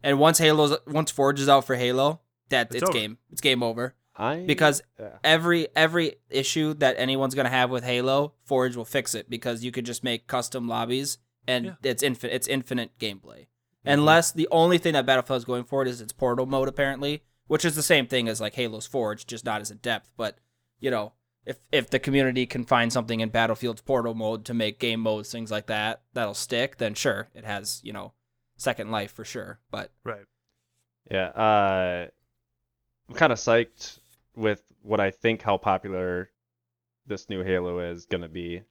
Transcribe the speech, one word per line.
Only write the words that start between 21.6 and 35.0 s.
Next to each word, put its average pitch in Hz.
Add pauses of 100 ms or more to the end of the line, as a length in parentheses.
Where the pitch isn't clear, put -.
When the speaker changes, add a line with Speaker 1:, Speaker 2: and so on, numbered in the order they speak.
Speaker 1:
if 131
the 135
community 131
can 123
find 117
something 117
in 113
Battlefield's 113
portal 117
mode 110
to 120
make 110
game 113
modes, 107
things 113
like 107
that, 110 (120)
that'll 107
stick, 123
then 107
sure, 107
it 110
has, 104
you 107
know, 98 (460)
second 113
Life 104
for 110
sure, 101 (120)
but 107 (120)
Speaker 2:
Right. 101 (840)
Speaker 3:
Yeah, 95
uh, 95 (1040)
I'm 123
kinda 135
psyched - (360)
with 107 (200)
what 104
I 98